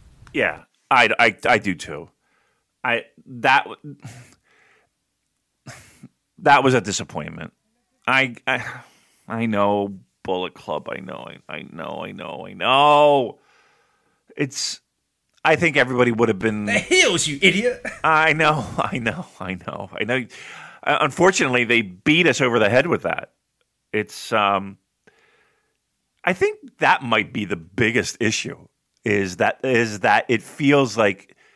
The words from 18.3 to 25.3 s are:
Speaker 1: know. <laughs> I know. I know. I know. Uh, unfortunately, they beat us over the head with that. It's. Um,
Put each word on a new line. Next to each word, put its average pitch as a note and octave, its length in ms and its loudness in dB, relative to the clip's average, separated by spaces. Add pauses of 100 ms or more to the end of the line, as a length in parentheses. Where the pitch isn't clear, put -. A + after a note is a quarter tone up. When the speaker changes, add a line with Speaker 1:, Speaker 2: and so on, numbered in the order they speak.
Speaker 1:
know. D3+ 380 0
<laughs> - 60 -8
I - 220 -4
know. A#2 260 -6 (140)
I F#2 160 -8
know. F#2+ 340 -12 (100)
I A2 40 -2
know. A#2+ 220 -4 (580)
Uh, C#3+ 180 0
unfortunately, C#3+ 640 2
they A#2 180 2
beat D3 460 0
us C3+ 140 2
over A#2+ 180 2
the G#2 100 4
head C3+ 180 4
with C#3 160 -2
that. - 300 -4 (580)
It's. - 400 -6
Um, G2 460 0 (1500)